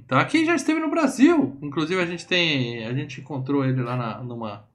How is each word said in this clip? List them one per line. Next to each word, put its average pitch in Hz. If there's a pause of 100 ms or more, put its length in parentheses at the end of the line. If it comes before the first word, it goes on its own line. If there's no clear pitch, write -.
tá? 131
Que 320
já 339
esteve 311
no 320
Brasil. 302
Inclusive, 156
a 170
gente 170
tem, 135
a 120
gente 147
encontrou 139
ele 131
lá 120
na, 113
numa 113